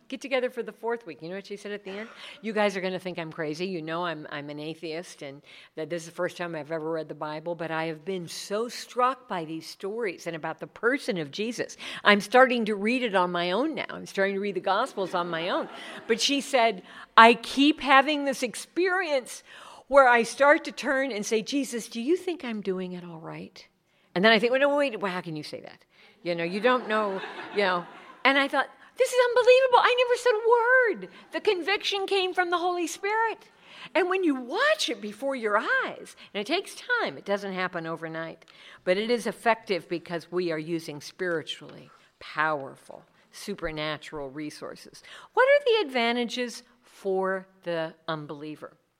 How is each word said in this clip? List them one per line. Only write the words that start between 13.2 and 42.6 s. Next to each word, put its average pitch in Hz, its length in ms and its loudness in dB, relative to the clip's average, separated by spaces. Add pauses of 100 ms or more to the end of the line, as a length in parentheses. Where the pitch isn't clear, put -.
my 175 180 0
own 262 240 0
now. 175 160 -6
I'm 180 160 -10
starting 196 300 -2
to 196 60 -2
read 202 120 -4
the 180 80 -4
Gospels 196 540 -2
on 175 120 -2
my 165 220 -4
own." 269 200 -4 (380)
But 226 140 0
she 277 180 2
said, 226 440 2 (340)
"I 233 160 12
keep 277 480 4
having 277 440 4
this 269 180 -2
experience 330 1000 -2 (460)
where 269 200 10
I 240 140 8
start 285 440 4
to 302 60 -10
turn 269 400 -2
and 202 140 -6
say, 220 160 0
'Jesus, 240 480 -4
do 226 100 -8
you 269 160 2
think 359 300 -6
I'm 220 160 -6
doing 185 320 -4
it 175 100 -10
all 165 180 -14
right?' 160 460 -14 (460)
And 175 100 2
then 220 80 8
I 220 60 8
think, 233 140 2
'Well, 262 100 2
no, 285 160 4
wait, 262 220 0
well, 190 120 -2
how 180 100 -6
can 165 140 -8
you 151 60 -6
say - 200 -12
that? - 220 -20 (380)
You 170 140 -2
know, 170 100 -2
you 190 160 -4
don't 240 260 2
know, 208 320 -2 (340)
you 202 100 2
know.'" 180 220 0 (380)
And 269 140 6
I 277 100 2
thought, 277 220 0 (260)
"This 494 160 0
is 494 160 4
unbelievable. 494 540 6
I 494 160 4
never 494 200 2
said 494 180 2
a 453 140 0
word." 466 600 4 (220)
The 330 100 -6
conviction 392 640 -2
came 370 280 0
from 359 160 0
the 349 100 0
Holy 349 280 -2
Spirit. 427 600 -4 (440)
And 359 160 2
when 370 140 0
you 294 120 2
watch 415 520 0
it 220 140 -6
before 262 340 -6
your 214 220 0
eyes, 392 580 -2 (180)
and 190 60 -6
it 214 80 -6
takes 339 280 -4
time, 392 420 -4
it - 80 -16
doesn't 196 280 -2
happen 180 320 -4
overnight, 165 600 -8 (400)
but 185 120 4
it 220 120 -2
is 233 180 0
effective 214 600 -2
because 170 420 -8
we 175 200 -2
are 156 80 -2
using 156 420 -6
spiritually - 880 -8 (300)
powerful, - 840 -4 (280)